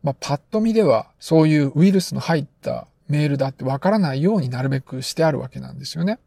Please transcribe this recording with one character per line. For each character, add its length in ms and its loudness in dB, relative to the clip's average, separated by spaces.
ま 100 -2
あ、 60 -8
パ 160 -4
ッ 60 -6
と 100 0
見 120 0
で 100 2
は 360 2
そ 240 4
う 60 6
い 100 4
う 160 2
ウ 100 6
イ 60 8
ル 100 2
ス 140 -8
の 60 -4
入 200 -2
っ 60 -8
た 240 -6
メ 180 0
ー 20 0
ル 100 0
だ 100 0
っ 40 -8
て 120 -14
わ 160 -2
か 100 2
ら 80 2
な 160 0
い 80 -2
よ 140 2
う 40 0
に 80 -4
な 140 -4
る 60 -2
べ 120 0
く 220 -12
し 120 -10
て 100 0
あ 80 2
る 80 -4
わ 80 -10
け 100 -16
な 140 -14
ん 80 -16
で 40 -16
す 140 -10
よ 60 -2
ね。 220 -2